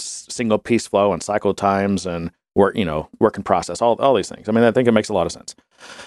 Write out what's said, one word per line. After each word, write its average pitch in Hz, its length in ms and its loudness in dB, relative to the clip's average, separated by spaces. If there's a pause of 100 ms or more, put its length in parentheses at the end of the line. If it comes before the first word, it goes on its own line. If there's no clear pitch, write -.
s-, - 300 -14
single 110 280 -2
piece - 280 -2
flow 101 260 2
and 80 100 -4
cycle 104 300 -2
times 98 540 0
and 85 240 -6 (240)
work, 98 240 4
you 104 80 -2
know, 78 240 -6 (100)
work 107 160 2
in 98 60 -10
process, 87 400 -2
all, 117 180 2
all 135 140 4
these 95 160 -2
things. - 180 -12
I 110 40 0
mean, 117 120 4
I 117 80 6
think 127 160 2
it 117 40 4
makes 107 180 2
a 104 40 -6
lot 87 120 2
of 85 60 -6
sense. - 220 -18 (520)